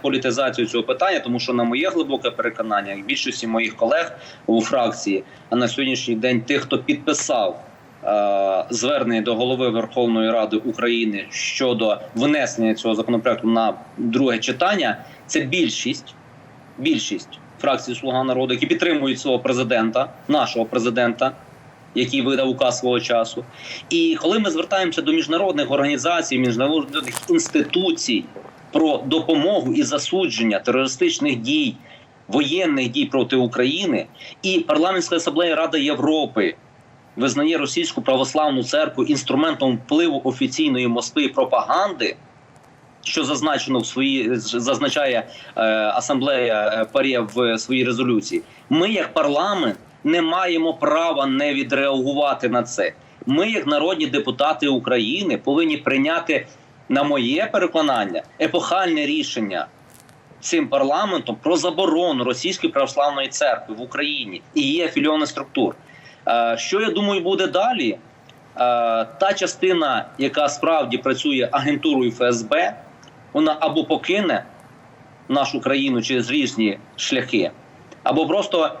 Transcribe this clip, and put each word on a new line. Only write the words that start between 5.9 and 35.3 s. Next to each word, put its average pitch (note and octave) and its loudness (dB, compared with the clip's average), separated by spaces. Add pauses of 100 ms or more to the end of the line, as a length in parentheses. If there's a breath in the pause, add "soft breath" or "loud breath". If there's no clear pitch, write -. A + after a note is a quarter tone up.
день B2+ 0
тих, C#3 0
хто - -2
підписав, C#3+ 0 (440)
е, G2 2
звернення A#2+ 0
до A2 0
Голови B2+ 0
Верховної A2+ 2
Ради A2 2
України A2+ -2
щодо A2+ 0 (180)
внесення A#2 2
цього A2+ -2
законопроекту A2+ 0
на A2+ 4 (240)
друге B2 2
читання, C3+ 0 (300 loud breath)
це D#3+ 0
більшість, D3 -2 (640)
більшість - -2 (320)
фракції B2+ -2
"Слуга B2+ 0
народу", B2+ 0
які B2+ 0
підтримують D3+ 0
свого B2+ 0
президента, A#2 0 (180)
нашого A#2+ 0
президента, A#2 0 (640)
який B2+ 0
видав C3 0
указ B2 0
свого B2 2
часу. A#2 -2 (460 loud breath)
І E3 2
коли F#3+ 2
ми G3+ 0
звертаємося F3 -2
до D3 0
міжнародних D#3+ 0
організацій, C#3+ 0
міжнародних C3+ 0 (260)
інституцій - 0 (460)
про D3+ 2
допомогу D3 2
і C#3+ 4
засудження A#2 0
терористичних C3+ 0
дій, C3 0 (520 loud breath)
воєнних C#3+ 0
дій C3+ 0
проти C3 0
України, B2+ 0 (360 loud breath)
і F#3 2
Парламентська E3+ 2
асамблея E3 0